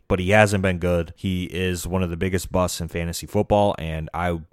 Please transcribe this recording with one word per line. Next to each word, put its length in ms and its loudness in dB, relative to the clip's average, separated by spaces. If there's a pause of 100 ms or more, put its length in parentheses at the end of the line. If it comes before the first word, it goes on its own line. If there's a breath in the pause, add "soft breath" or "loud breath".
But 100 2
he 140 0
hasn't 320 6
been 160 0
good. 360 0
He 280 -2
is 420 -4
one 160 0
of 80 0
the 80 -6
biggest 340 -2
busts 300 0
in 60 -6
fantasy 400 -6
football, 500 2
and 380 -6
I 240 -2 (140)